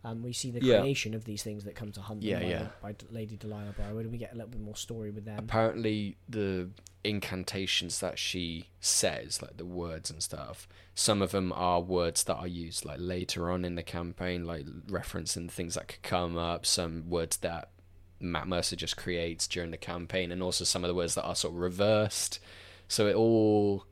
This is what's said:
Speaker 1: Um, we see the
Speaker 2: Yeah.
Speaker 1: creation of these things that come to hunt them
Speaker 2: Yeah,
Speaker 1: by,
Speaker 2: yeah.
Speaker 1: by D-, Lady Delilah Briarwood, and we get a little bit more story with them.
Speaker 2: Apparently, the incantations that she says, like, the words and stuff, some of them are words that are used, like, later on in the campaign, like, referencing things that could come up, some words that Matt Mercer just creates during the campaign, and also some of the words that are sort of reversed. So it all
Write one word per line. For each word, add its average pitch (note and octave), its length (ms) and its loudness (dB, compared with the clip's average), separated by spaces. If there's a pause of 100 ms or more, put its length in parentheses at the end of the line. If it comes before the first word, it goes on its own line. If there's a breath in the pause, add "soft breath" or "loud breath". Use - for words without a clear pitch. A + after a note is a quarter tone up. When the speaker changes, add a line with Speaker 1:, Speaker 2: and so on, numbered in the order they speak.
Speaker 1:
Um, A2+ 200 -6
we B2 80 -4
see B2+ 180 -4
the A#2+ 140 -4
Speaker 2:
Yeah. A#2 160 10
Speaker 1:
creation C3 340 0
of G#2+ 120 -6
these G#2 180 -6
things G#2 200 -6
that G2+ 120 -10
come G#2 160 -8
to G2+ 80 -10
hunt G#2+ 220 -8
them G#2+ 80 0
Speaker 2:
Yeah, F2+ 100 4
Speaker 1:
by, F2+ 60 0
Speaker 2:
yeah. F2+ 220 0 (140)
Speaker 1:
by G#2 100 -8
D-, - 180 -12
Lady A2 260 -6
Delilah G#2 400 -8
Briarwood, G#2+ 280 -2
and A2+ 80 -4
we A#2+ 60 -6
get A#2+ 140 -8
a - 20 -14
little A2+ 160 -10
bit G#2+ 100 -6
more G#2 160 -8
story A2 360 -6
with G#2 140 -8
them. G#2+ 120 -6
Speaker 2:
Apparently, A2 760 2 (120)
the F#2+ 420 0 (340)
incantations F#2+ 960 -2
that F#2 180 -2
she E2 500 -4 (120)
says, - 600 2
like, - 140 -14
the F2 80 -10
words E2+ 460 -6
and D#2+ 120 -8
stuff, - 460 -8 (260 loud breath)
some G2+ 280 4
of F#2 80 2
them F#2 220 2
are F2+ 280 4
words F2 440 2
that F2+ 120 0
are F2+ 120 -6
used, E2+ 360 -6
like, C#2+ 160 -8
later F2+ 500 -2
on F2+ 140 0
in F2 120 -2
the E2+ 60 -4
campaign, F2 640 -4
like, E2 200 -6 (240)
referencing F2 600 -4
things E2+ 240 -4
that - 140 -6
could - 140 -12
come F2 340 2
up, E2+ 300 0
some E2 420 0
words E2 300 0
that E2+ 320 -4 (500)
Matt E2+ 280 -2
Mercer F2 280 2
just D#2+ 200 -4
creates E2+ 500 -2
during E2+ 240 -4
the E2 60 -6
campaign, F2 560 -2
and F#2 100 -2
also F2+ 220 0
some F2+ 200 2
of F2 40 2
the F2 60 2
words E2+ 200 2
that - 100 0
are F2 120 -2
sort E2 180 0
of F2 60 -4
reversed. G2+ 800 4 (500 loud breath)
So G#2+ 180 4
it G2 80 6
all G#2+ 760 6